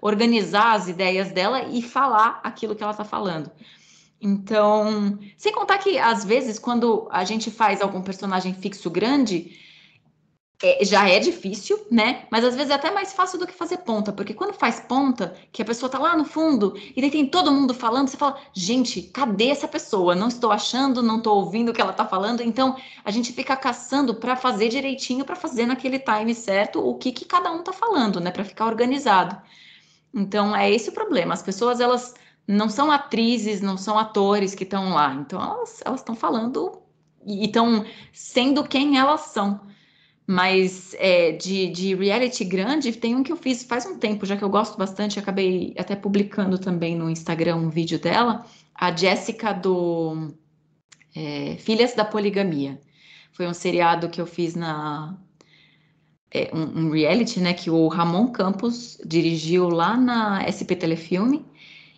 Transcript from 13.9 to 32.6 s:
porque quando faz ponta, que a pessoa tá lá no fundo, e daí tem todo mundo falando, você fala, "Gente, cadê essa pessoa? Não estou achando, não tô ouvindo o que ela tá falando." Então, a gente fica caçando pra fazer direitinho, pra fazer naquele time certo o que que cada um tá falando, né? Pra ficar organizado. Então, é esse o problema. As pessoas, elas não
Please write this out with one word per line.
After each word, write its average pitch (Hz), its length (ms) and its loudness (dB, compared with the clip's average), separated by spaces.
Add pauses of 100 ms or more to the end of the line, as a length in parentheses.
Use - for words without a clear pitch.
porque 202 220 -8
quando 392 180 -6
faz 233 260 0
ponta, 247 560 0 (160)
que - 120 -8
a - 20 -4
pessoa 240 240 -4
tá 262 100 -6
lá - 160 2
no 302 120 2
fundo, 277 500 2 (180)
e 262 60 -4
daí 277 100 2
tem 302 140 2
todo 302 260 2
mundo 277 220 4
falando, 247 360 0
você - 100 -10
fala, 277 200 0 (140)
"Gente, 214 480 0
cadê 233 480 0
essa 285 180 0
pessoa? 190 480 0
Não 202 140 0
estou 233 240 0
achando, 247 500 0
não 226 200 2
tô 220 120 4
ouvindo 202 360 0
o - 20 -2
que - 80 0
ela 190 140 0
tá 220 100 0
falando." 226 380 -2
Então, 254 340 0 (260)
a 214 80 -8
gente 233 220 -2
fica 269 240 -4
caçando 262 600 -2
pra 247 200 -2
fazer 233 320 2
direitinho, 262 560 -4
pra 359 100 -8
fazer 254 300 -4
naquele 262 340 -2
time 226 360 0
certo 196 520 0
o 123 80 0
que 240 160 -4
que - 140 -8
cada 359 260 2
um 339 120 -6
tá 370 100 -8
falando, 262 480 0
né? 175 100 -2
Pra 190 140 -6
ficar 214 220 -4
organizado. 226 720 2 (760)
Então, 208 400 0
é 202 160 4
esse 240 200 2
o - 20 -8
problema. 190 400 0
As 190 100 -4
pessoas, 233 380 -2
elas 240 340 0 (320)
não 208 220 2